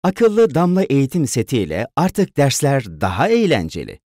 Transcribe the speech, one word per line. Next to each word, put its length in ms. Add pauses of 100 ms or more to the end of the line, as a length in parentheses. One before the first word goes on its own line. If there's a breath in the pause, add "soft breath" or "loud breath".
Akıllı 520
damla 280
eğitim 440
seti 300
ile 380
artık 420
dersler 640
daha 280
eğlenceli. 800